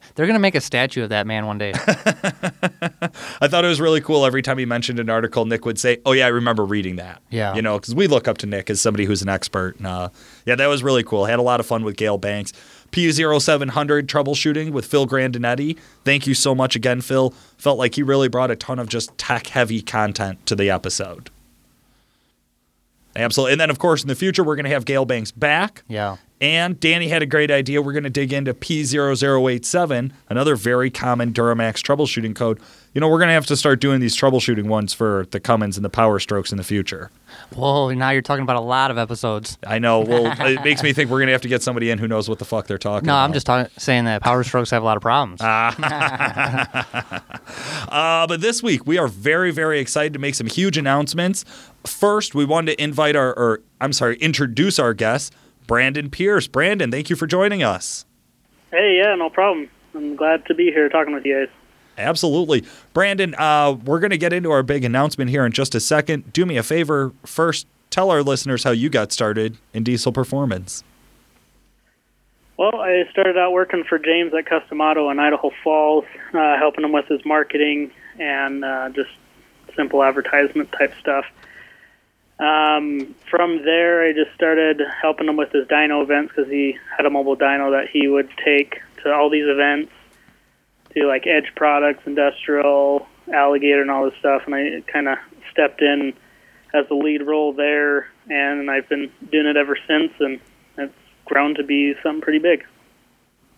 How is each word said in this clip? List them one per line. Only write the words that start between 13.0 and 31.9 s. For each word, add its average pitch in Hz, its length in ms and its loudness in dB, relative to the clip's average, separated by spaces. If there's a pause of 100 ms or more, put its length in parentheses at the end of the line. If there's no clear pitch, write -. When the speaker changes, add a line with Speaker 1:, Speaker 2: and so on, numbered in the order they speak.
Speaker 2:
U 160 100 2
zero 151 280 2
seven 143 300 2
hundred 147 380 0
troubleshooting 151 640 -2
with 135 160 -4
Phil 139 220 2
Grandinetti. 131 680 -2 (280)
Thank 139 240 2
you 135 60 4
so 135 200 2
much 131 220 0
again, 123 240 0
Phil. 131 340 0 (240)
Felt 139 200 2
like 123 180 0
he 147 80 0
really 139 240 2
brought 123 240 0
a 113 40 -2
ton 127 220 -8
of 117 100 -6
just - 300 -6
tech-heavy 113 640 -2
content 101 640 -4
to 110 80 0
the 98 160 2
episode. 90 600 -6 (1900)
Absolutely. 120 360 0
And 151 80 2
then, 156 100 2
of 135 80 -2
course, 160 240 2
in 131 60 -6
the 131 80 -2
future, 190 260 0
we're 151 140 0
gonna 143 140 -4
have 135 140 -2
Gale 135 200 0
Banks 117 260 -4
back. 151 580 -2
Speaker 1:
Yeah. 104 280 -4 (240)
Speaker 2:
And 165 400 0
Danny 165 280 2
had 160 140 0
a 151 40 -4
great 151 240 2
idea. 139 300 0
We're 139 120 -4
gonna 143 180 -4
dig 139 220 -2
into 139 220 -2
P 151 300 -4
zero 139 300 0
zero 131 340 2
eight 120 160 -2
seven, 139 480 0 (160)
another 135 280 2
very 123 340 0
common 120 420 -2
Duramax 117 480 0
troubleshooting 135 540 -2